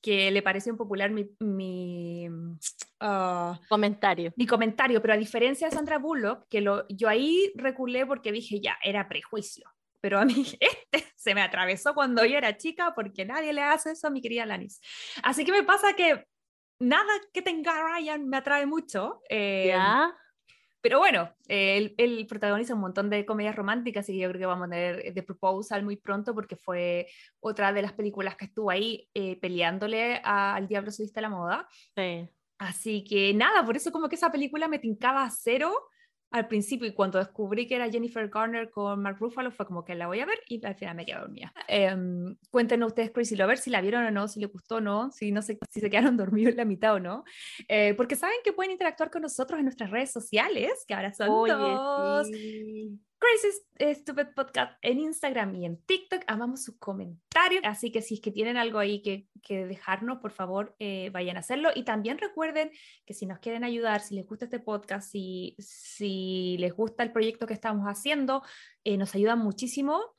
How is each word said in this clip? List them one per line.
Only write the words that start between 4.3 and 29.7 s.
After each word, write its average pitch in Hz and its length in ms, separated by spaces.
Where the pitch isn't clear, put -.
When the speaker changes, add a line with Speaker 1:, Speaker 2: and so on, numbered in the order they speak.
Speaker 1:
mi 247 100
comentario, 226 560
pero 220 120
a 214 40
diferencia 247 520
de 320 60
Sandra 302 240
Bullock, 262 500
que 214 100
lo, 202 300
yo 208 180
ahí 320 480
reculé 254 500
porque 254 280
dije, 214 260
"Ya, 196 240
era 196 240
prejuicio". - 600
Pero 196 180
a 220 60
mí 247 80
<laughs> 247 260
este - 460
se - 180
me 202 80
atravesó 185 520
cuando 254 320
yo 262 120
era 226 200
chica 330 360
porque 202 320
nadie 302 280
le 294 80
hace 302 300
eso 320 160
a - 20
mi 269 120
querida 233 220
Alanis. 196 380
Así 269 220
que 349 80
me 403 100
pasa 403 300
que 349 320
nada 320 320
que 359 80
tenga 339 400
Ryan 311 460
me 269 100
atrae 285 280
mucho, 294 640
eh, 196 380
Speaker 2:
Ya. 208 460
Speaker 1:
pero 247 180
bueno, 226 340
eh, 196 300
él, 208 200
él 233 320
protagoniza 214 460
un 208 60
montón 190 280
de 208 160
comedias 214 300
románticas, 208 500
así 196 80
que 190 60
yo 185 100
creo 180 120
que 185 40
vamos 180 220
a - 20
tener, 175 380
eh, 190 60
The 185 100
Proposal 196 600
muy 202 140
pronto 208 380
porque 208 200
fue 175 520
otra 208 340
de 202 80
las 196 120
películas 202 420
que 196 100
estuvo 208 240
ahí, 208 460
eh, 190 240
peleándole 196 840